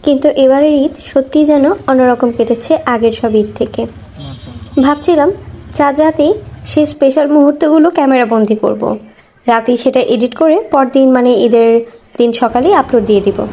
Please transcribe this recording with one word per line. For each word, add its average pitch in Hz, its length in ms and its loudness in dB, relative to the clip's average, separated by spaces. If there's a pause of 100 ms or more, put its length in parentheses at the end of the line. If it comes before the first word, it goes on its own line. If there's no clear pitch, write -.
কিন্তু 285 240 0 (180)
এবারের 285 300 2 (100)
ঈদ - 100 -4 (160)
সত্যিই 285 400 0
যেন 285 140 4 (260)
অন্যরকম 254 460 2
কেটেছে 233 360 -2 (220)
আগের 226 260 0
সব 226 200 -2
ঈদ 214 160 -2
থেকে। - 260 -6 (1000)
ভাবছিলাম 294 440 2 (460)
চাঁদ 285 260 0
রাতেই 311 320 2 (380)
সেই 302 160 2
স্পেশাল 285 400 0 (100)
মুহূর্তগুলো 302 600 2
ক্যামেরাবন্দি 226 680 0
করব। 208 200 -4 (640)
রাতেই 233 360 0
সেটা 254 180 0 (140)
এডিট 240 260 -2
করে 320 160 4 (160)
পরদিন, 269 340 2 (100)
মানে 247 140 2 (160)
ঈদের 226 240 4 (460)
দিন 240 140 2 (100)
সকালেই 254 400 0
আপলোড 240 300 0
দিয়ে 196 160 2
দিব। 196 120 -2 (140)